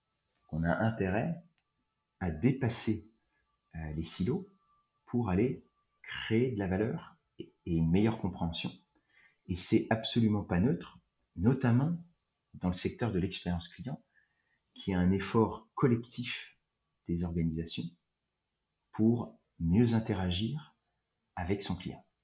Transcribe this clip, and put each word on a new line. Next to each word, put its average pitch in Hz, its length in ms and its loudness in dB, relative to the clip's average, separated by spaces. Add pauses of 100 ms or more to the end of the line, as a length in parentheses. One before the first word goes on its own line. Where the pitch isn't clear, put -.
(480)
qu'on 80 160 -2
a 85 100 4
intérêt 110 680 0 (800)
à 90 120 -2
dépasser, 110 760 -2 (680)
euh, 78 200 -8
les 80 80 -4
silos 123 460 -4 (560)
pour 117 240 0
aller 110 340 2 (380)
créer 123 500 0
de 104 80 -4
la 98 80 0
valeur 107 500 -2 (200)
et, - 160 -16 (120)
et 85 100 0
une 82 160 4
meilleure 110 280 4
compréhension. 90 520 -4 (760)
Et 90 80 -4
c'est - 340 2
absolument 110 540 2
pas 90 160 0
neutre, 139 400 0 (360)
notamment 127 640 2 (580)
dans 90 140 -2
le 90 40 0
secteur - 380 -4
de 95 80 0
l'expérience 87 480 -2
client, - 340 -10 (720)
qui - 180 -6
est 92 40 2
un 90 160 4
effort 98 640 2
collectif - 800 -2 (520)
des 85 160 -2
organisations 82 680 -2 (1000)
pour 113 480 2 (200)
mieux 104 340 4
interagir 110 840 -2 (600)
avec 92 280 -4
son 92 120 -4
client. - 300 -10 (180)